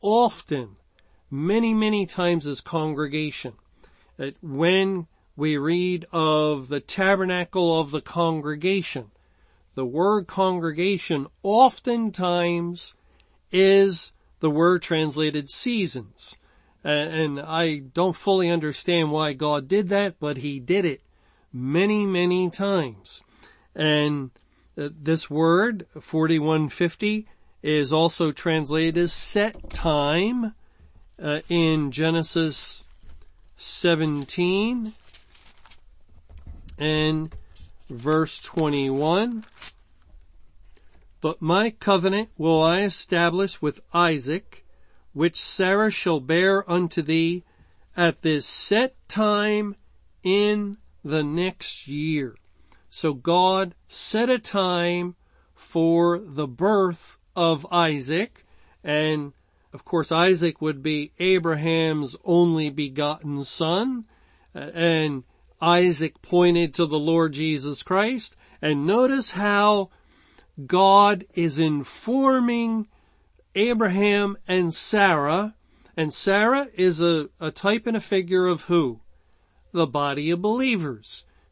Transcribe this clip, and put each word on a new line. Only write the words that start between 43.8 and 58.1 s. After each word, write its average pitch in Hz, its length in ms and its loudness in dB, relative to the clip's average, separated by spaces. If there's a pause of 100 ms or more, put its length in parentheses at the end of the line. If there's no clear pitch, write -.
Isaac, 165 720 -2 (480)
which 165 260 0
Sarah 196 500 2
shall 165 300 -2
bear 185 500 2
unto 175 300 0
thee 165 420 0 (540)
at 170 240 0
this 156 240 0
set - 520 0 (120)
time 208 680 0 (460)
in 208 540 0 (260)
the 151 220 -2
next 170 640 -6
year." 147 460 -4 (600)
So 151 200 -2
God 180 600 2 (140)
set - 400 -2
a 254 100 2
time 180 800 -2 (380)
for 170 640 2
the 151 280 -8
birth 180 720 0 (160)
of 165 360 0
Isaac, 160 760 0 (400)